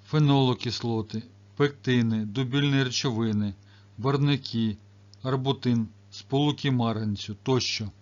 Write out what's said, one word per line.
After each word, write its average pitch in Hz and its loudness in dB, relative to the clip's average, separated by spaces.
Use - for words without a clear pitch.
фенолокислоти, 120 2
пектини, 123 0
дубільні 135 0
речовини, 110 -2
барвники, 131 0
арбутин, 131 0
сполуки 143 -2
марганцю 110 -2
тощо. 117 -2